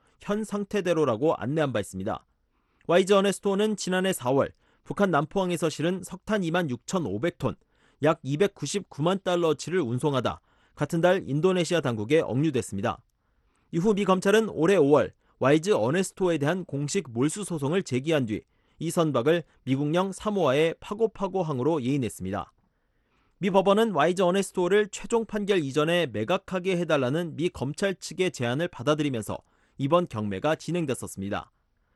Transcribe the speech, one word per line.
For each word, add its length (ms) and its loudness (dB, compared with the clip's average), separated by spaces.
현 240 -4
상태대로라고 920 0
안내한 380 -2
바 80 -2
있습니다. 440 -6
와이즈 260 4
어네스토는 640 2
지난해 360 0
사월 400 0
북한 260 0
남포항에서 580 0
실은 360 -4
석탄 400 -4
이만 260 0
육천오백 680 -4
톤, 180 -2
약 180 2
이백구십구만 1000 -2
달러치를 560 0
운송하다 600 -2
같은 240 -2
달 260 4
인도네시아 540 0
당국에 400 0
억류됐습니다. 800 -2
이후 220 2
미 100 0
검찰은 460 4
올해 260 4
오월 360 6
와이즈 320 4
어네스토에 640 0
대한 260 0
공식 460 -4
몰수 320 -2
소송을 400 -2
제기한 440 0
뒤 180 -6
이 120 -6
선박을 520 2
미국령 480 0
사모아의 680 0
파고파고항으로 1000 -2
예인했습니다. 720 -4
미 120 0
법원은 420 4
와이즈 300 2
어네스토를 680 2
최종 360 -4
판결 320 -2
이전에 480 0
매각하게 720 -2
해달라는 580 0
미 120 -2
검찰 460 -4
측의 380 -4
제안을 360 -2
받아들이면서 720 -4
이번 300 2
경매가 480 -2
진행됐었습니다. 960 -6